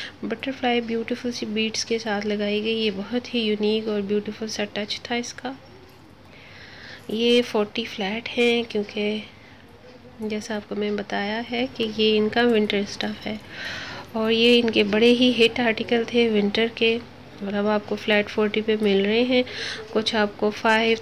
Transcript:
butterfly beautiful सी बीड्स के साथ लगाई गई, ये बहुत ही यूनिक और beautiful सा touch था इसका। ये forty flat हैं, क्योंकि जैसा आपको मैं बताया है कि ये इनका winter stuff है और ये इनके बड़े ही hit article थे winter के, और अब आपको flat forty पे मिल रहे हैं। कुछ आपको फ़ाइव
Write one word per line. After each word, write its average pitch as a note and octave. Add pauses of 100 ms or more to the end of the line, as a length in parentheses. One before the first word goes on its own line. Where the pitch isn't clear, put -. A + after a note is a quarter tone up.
(240)
butterfly A#3+
beautiful A3+
सी A#3
बीड्स A3
के A3+
साथ G#3
लगाई G#3
गई, A3
ये A3
बहुत G#3
ही A#3+
यूनिक G#3+
और G#3
beautiful G#3
सा G#3+
touch G#3 (100)
था A#3+
इसका। A#3+ (1500)
ये A#3+
forty G#3+
flat A3
हैं, A#3+
क्योंकि G#3+ (960)
जैसा G#3+
आपको G#3
मैं G#3
बताया G3+
है A#3+
कि B3+
ये G#3+
इनका G#3+
winter G#3+
stuff G#3
है G#3+ (760)
और A3
ये A#3
इनके A3
बड़े G#3+
ही B3
hit A3+
article A#3
थे A#3
winter G#3+
के, A3+ (440)
और G3+
अब G3+
आपको G#3+
flat G#3
forty G#3+
पे G#3+
मिल G3
रहे A3+
हैं। B3 (480)
कुछ A3
आपको G#3
फ़ाइव A3+